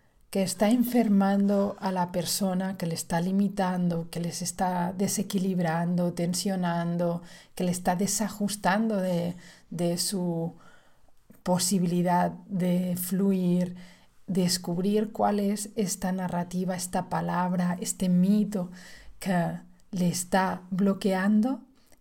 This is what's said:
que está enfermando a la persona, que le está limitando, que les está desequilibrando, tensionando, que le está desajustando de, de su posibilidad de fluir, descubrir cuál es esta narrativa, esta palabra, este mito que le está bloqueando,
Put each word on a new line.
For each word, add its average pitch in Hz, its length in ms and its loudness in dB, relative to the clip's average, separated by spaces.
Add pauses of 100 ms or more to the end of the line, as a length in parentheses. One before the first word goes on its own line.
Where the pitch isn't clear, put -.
(300)
que 196 140 0
está 202 260 2
enfermando 202 1120 4
a 190 120 -2
la 180 200 -2
persona, 185 640 -2
que 175 80 -4
le 165 100 -2
está 170 260 -2
limitando, 185 880 0
que 170 100 -8
les 170 220 -6
está 180 500 -2
desequilibrando, 180 1200 0
tensionando, 175 1080 -2 (340)
que - 80 -2
le 180 80 2
está 180 240 0
desajustando 202 1000 0
de, 175 380 0 (340)
de 170 280 0
su 170 560 -2 (920)
posibilidad 175 880 2 (160)
de 180 500 0
fluir, 180 800 2 (500)
descubrir 190 880 0
cuál 202 260 2
es 202 380 -2
esta 190 340 -2
narrativa, 180 640 -2
esta 180 320 -4
palabra, 180 720 0
este - 300 -2
mito 180 600 4 (500)
que 175 420 0 (300)
le 180 180 2
está 185 640 0
bloqueando, 196 920 2 (400)